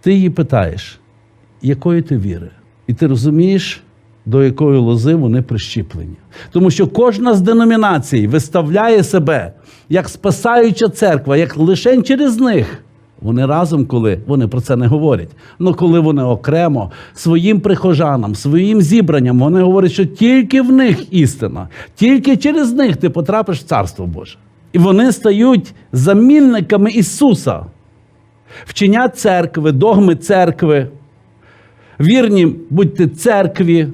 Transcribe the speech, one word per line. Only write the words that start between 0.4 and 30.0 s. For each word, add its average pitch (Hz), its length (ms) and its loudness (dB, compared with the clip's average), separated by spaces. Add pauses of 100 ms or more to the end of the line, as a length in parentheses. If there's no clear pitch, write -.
якої 165 400 -2
ти 151 160 -4
віри? 85 320 -8 (360)
І 120 80 -4
ти 165 120 -2
розумієш, 156 760 0 (440)
до 135 180 2
якої 135 340 2
лози 120 360 0
вони 127 280 0
прищеплені. 87 760 -8 (340)
Тому 180 200 2
що 190 160 0
кожна 233 480 0
з 196 60 2
деномінацій 208 880 0
виставляє 180 760 0
себе 143 500 -2 (360)
як 175 200 -2
спасаюча 233 800 0
церква, 143 480 0
як 160 200 -2
лише 190 460 2
через 262 380 0
них. 185 440 -2 (360)
Вони 123 260 -2
разом, 151 400 -2
коли 110 400 -2
вони 131 220 -2
про 123 120 -4
це 123 160 -2
не 123 100 -2
говорять, 135 440 0 (280)
но 175 160 0
коли 170 260 2
вони 151 220 0
окремо, 131 680 -2 (220)
своїм 170 460 0
прихожанам, 147 720 0
своїм 185 480 0
зібранням, 151 560 2
вони 160 240 2
говорять, 185 300 2
що 196 120 -2
тільки 254 580 0
в 254 100 2
них 254 400 0
істина, 113 560 -2 (260)
тільки 262 420 2
через 285 360 -2
них 247 240 0
ти 165 140 -2
потрапиш 185 480 -4
в - 60 -14
Царство 95 420 -6
Боже. 85 320 -14 (340)
І - 60 0
вони 196 340 4
стають 220 640 0 (180)
замінниками 208 1000 2
Ісуса. 185 720 0 (1000)
Вчення 220 440 0
церкви, 170 640 -2
догми 190 440 2